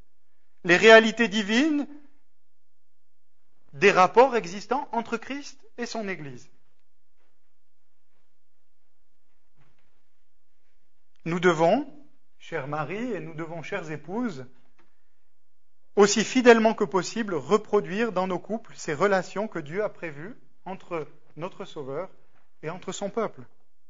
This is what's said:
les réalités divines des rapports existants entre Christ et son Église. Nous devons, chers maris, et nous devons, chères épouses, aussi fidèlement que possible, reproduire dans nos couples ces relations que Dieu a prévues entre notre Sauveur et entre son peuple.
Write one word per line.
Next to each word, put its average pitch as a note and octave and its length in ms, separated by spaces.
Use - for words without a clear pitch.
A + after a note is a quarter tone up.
les F3 120
réalités A3 520
divines A#3 580
des E3 200
rapports G#3+ 440
existants G#3 560
entre A#3 240
Christ C#4 420
et A#3+ 80
son A3 220
Église. C#3+ 420
Nous E3+ 140
devons, F3 480
chers C#3+ 280
maris, D#3+ 460
et F3 80
nous D#3+ 140
devons, D#3+ 280
chères F3 280
épouses, E3 560
aussi G3+ 280
fidèlement A3+ 500
que G#3+ 100
possible, F#3+ 500
reproduire F3+ 800
dans F#3 140
nos F3+ 120
couples A3 380
ces - 180
relations F#3+ 520
que F#3 120
Dieu E3 260
a F#3 40
prévues E3 480
entre F3 420
notre F#3 280
Sauveur D3+ 440
et D3+ 80
entre F3+ 220
son G3 180
peuple. G3 320